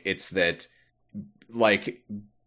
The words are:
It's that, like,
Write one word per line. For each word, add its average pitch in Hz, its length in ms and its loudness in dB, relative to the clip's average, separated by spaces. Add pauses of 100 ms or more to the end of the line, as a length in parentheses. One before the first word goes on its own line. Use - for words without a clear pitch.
It's - 260 -2
that, 87 360 0 (800)
like, 110 540 2 (440)